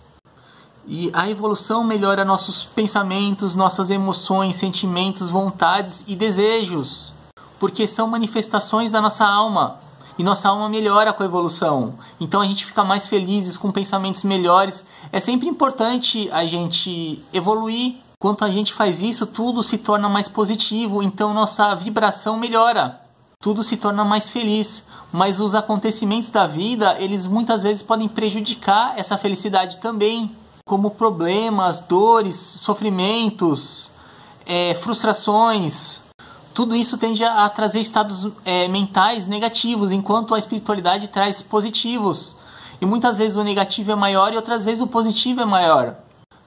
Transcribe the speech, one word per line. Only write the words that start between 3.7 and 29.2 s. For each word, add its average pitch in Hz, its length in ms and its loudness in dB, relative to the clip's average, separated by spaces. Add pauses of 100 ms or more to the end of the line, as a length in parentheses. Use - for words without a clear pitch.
emoções, 190 680 0
sentimentos, 185 720 -2
vontades 185 760 0
e 196 100 -8
desejos, 196 960 0 (460)
porque 196 280 0
são 220 200 -2
manifestações 220 840 -2
da 220 100 2
nossa 214 240 2
alma. 202 540 2 (380)
E 175 60 -2
nossa 196 260 2
alma 208 180 2
melhora 214 460 4
com 214 100 -6
a - 20 0
evolução. 160 680 0 (240)
Então 202 220 0
a 196 60 2
gente 196 180 -4
fica - 180 2
mais 196 240 0
felizes, 190 500 0
com 202 140 -4
pensamentos 196 520 -4
melhores. 185 640 4 (260)
É 196 80 -2
sempre 247 280 0
importante 247 840 0
a 165 140 0
gente 170 880 -4
evoluir. 220 640 0 (240)
Quando 208 240 0
a 202 80 2
gente 202 220 -2
faz 180 280 0
isso, 220 240 -2
tudo 233 380 -2
se 220 140 -4
torna 208 320 0
mais 202 180 0
positivo. 214 760 -2
Então 202 320 0
nossa 208 400 2
vibração 214 640 -2
melhora. 226 600 2 (420)
Tudo 214 220 0
se 214 140 -4
torna 208 260 0
mais 208 260 0
feliz. 214 580 -2 (240)
Mas 185 280 0
os 208 160 0
acontecimentos 214 760 0
da 202 160 4
vida, 196 540 0
eles 190 260 -4
muitas 214 380 0
vezes 202 180 0
podem 220 260 0
prejudicar 214 920 0
essa 202 200 -4
felicidade 190 600 -2